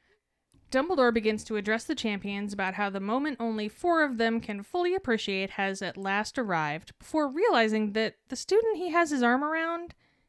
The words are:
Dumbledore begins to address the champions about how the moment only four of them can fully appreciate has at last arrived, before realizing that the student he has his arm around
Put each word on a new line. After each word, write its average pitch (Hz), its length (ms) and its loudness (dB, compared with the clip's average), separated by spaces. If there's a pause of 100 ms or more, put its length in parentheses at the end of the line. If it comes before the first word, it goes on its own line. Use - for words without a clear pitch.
(720)
Dumbledore 262 440 2
begins 214 300 0
to 220 120 -4
address 214 280 -2
the 320 100 -4
champions 202 580 -4
about 190 220 -2
how 202 160 -2
the 196 100 -4
moment 254 400 -2
only 220 280 -2
four 330 340 2
of 262 160 0
them 226 220 2
can 202 240 -8
fully 359 300 0
appreciate 202 560 -2
has 196 300 -4
at 185 160 -6
last 196 420 -2
arrived, 165 600 -2
before 302 300 0
realizing 226 640 2
that 220 240 -2 (120)
the 262 80 -8
student 440 400 2
he 349 140 -4
has 330 200 4
his 269 120 0
arm 247 220 4
around 330 500 -2 (340)